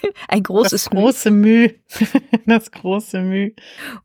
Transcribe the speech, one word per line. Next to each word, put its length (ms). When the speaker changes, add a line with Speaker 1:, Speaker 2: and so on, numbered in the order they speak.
Speaker 1:
Ein 160
großes 420
Speaker 2:
Das 60
Speaker 1:
Müh. 80
Speaker 2:
große 320
Müh. 380
<laughs> 360
Das 260
große 500
Müh. 300